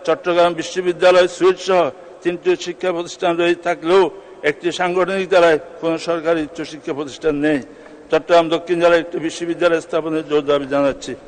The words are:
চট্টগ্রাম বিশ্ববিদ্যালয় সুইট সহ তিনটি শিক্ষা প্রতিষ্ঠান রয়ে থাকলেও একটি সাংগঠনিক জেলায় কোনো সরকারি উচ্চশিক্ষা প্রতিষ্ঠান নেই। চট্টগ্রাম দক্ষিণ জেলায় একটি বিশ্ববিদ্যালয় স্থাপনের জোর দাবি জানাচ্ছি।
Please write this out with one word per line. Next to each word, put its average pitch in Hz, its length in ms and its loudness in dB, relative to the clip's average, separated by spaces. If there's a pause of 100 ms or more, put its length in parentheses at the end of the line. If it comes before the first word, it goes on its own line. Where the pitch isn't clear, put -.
চট্টগ্রাম 170 500 0
বিশ্ববিদ্যালয় 180 720 2
সুইট 180 300 2
সহ 180 320 2 (320)
তিনটি 123 340 0
শিক্ষা 180 360 -6
প্রতিষ্ঠান 170 440 -4
রয়ে 175 180 2
থাকলেও 170 560 2 (320)
একটি 151 300 -2
সাংগঠনিক 180 580 -2
জেলায় 170 280 6 (220)
কোনো 165 180 -2
সরকারি 165 440 -2
উচ্চশিক্ষা 151 500 -10
প্রতিষ্ঠান 147 420 -4
নেই। 147 240 0 (520)
চট্টগ্রাম 170 380 4
দক্ষিণ 165 320 -2
জেলায় 170 200 4
একটি 170 180 -8
বিশ্ববিদ্যালয় 165 640 -2
স্থাপনের 160 480 -4
জোর 147 140 2
দাবি 143 240 0
জানাচ্ছি। 139 460 -2 (160)